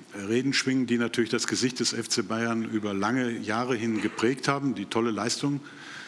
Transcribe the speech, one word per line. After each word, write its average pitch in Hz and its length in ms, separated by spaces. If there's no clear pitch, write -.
Reden 131 240
schwingen, 131 360
die 117 100
natürlich 113 320
das 117 160
Gesicht 120 320
des 113 140
F 117 160
C - 140
Bayern 113 420
über 107 300
lange 117 360
Jahre 117 460
hin 110 240
geprägt 120 480
haben, 139 260
die 98 120
tolle 117 260
Leistung, 120 480